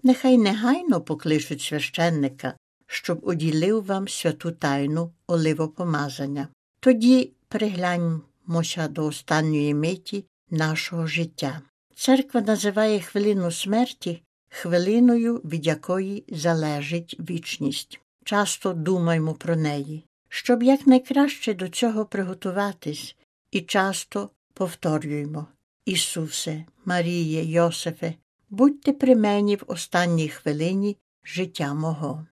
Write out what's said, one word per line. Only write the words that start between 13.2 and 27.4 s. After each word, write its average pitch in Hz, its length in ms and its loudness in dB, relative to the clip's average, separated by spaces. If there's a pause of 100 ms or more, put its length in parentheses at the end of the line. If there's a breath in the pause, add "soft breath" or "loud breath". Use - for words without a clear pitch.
смерті 196 720 -2 (260)
хвилиною, 233 960 4
від 156 220 -4
якої 190 600 -2
залежить 156 880 -2 (140)
вічність. - 720 -6 (240)
Часто 202 480 -2
думаймо 165 640 0
про 170 220 -2
неї, 151 480 -4 (240)
щоб 240 340 0
якнайкраще 269 920 4
до 185 140 -6
цього 214 360 -2
приготуватись, 190 1120 -6 (340)
і 190 100 -4
часто 196 680 -2 (240)
повторюймо: 151 920 -4 (400)
«Ісусе, 160 760 -4 (200)
Маріє, 170 600 -2